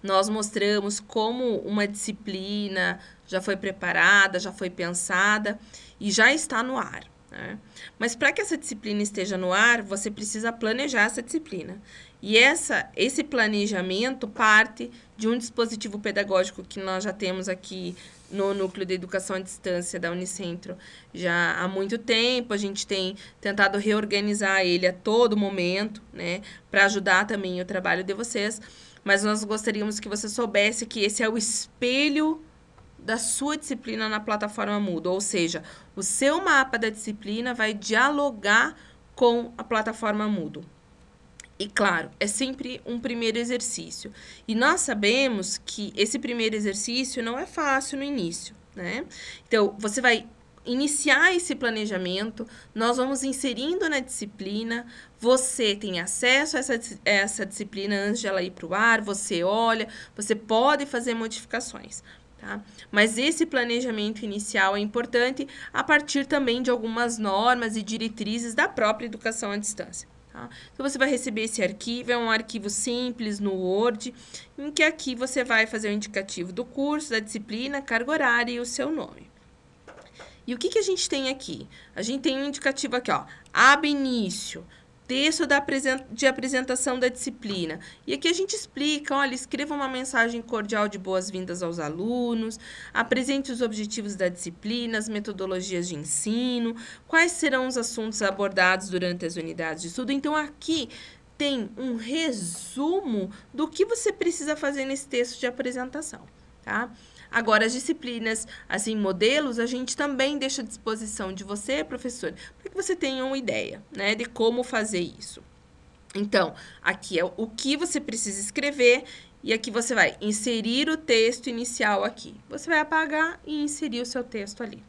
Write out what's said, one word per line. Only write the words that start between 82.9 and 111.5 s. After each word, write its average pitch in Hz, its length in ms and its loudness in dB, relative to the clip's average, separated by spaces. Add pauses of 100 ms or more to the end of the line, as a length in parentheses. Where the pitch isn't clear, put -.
aqui, 247 160 -2
ó, 143 120 0 (300)
ab 285 340 8
início, 247 800 -2 (400)
texto 302 400 2
da 277 120 4
apresen-, 269 520 0
de 226 160 -2
apresentação 262 720 0
da 247 100 2
disciplina. 202 720 -4 (280)
E - 80 0
aqui 277 120 0
a 339 60 4
gente 381 220 0
explica, 294 600 -2
olha, 277 200 2
escreva 285 400 -4
uma 277 120 -2
mensagem 240 540 0
cordial 214 460 0
de 208 100 -6
boas-vindas 185 640 -2
aos 170 160 -4
alunos, 226 800 -2 (320)
apresente 262 600 0
os 240 100 -4
objetivos 214 540 -4
da 185 120 0
disciplina, 214 720 -4
as 214 100 -4
metodologias 190 800 -4
de 175 60 -6
ensino, 233 840 -2 (320)
quais 339 260 4
serão 262 340 2
os 254 100 -2
assuntos 220 460 -4
abordados 196 680 2
durante 180 380 -2
as 170 80 -6
unidades 165 480 -6
de 170 60 -8
estudo. 254 220 -4
Então, 285 240 0
aqui 302 540 -2 (480)
tem 269 400 -2
um 254 180 -4
resumo 247 1300 -2 (240)
do 311 140 -2
que 370 180 2
você 466 260 -2
precisa 311 440 -2
fazer 285 300 -2
nesse 269 220 -4
texto 240 320 -2
de 262 60 -2
apresentação, 247 760 -6 (420)
tá? 220 280 -4 (400)
Agora, 220 360 4
as 240 60 0
disciplinas, 240 760 -2 (200)
assim, 214 280 -2
modelos, 226 640 2
a 233 80 0
gente 247 280 -4
também 285 440 0
deixa 262 240 -2
à - 20 -6
disposição 214 640 -6
de 190 120 -10
você, 208 400 -2